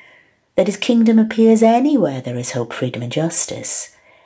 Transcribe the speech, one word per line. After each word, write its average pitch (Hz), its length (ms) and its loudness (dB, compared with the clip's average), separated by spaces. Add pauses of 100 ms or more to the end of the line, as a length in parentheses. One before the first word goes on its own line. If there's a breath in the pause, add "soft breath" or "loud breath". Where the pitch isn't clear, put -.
(580 soft breath)
that 185 100 2
his 196 80 -4
kingdom 233 420 2
appears 226 460 4
anywhere 226 560 2
there 123 180 -8
is 120 140 -8
hope, 120 220 -6
freedom 123 280 -6
and 120 100 -8
justice, - 840 -6 (300 soft breath)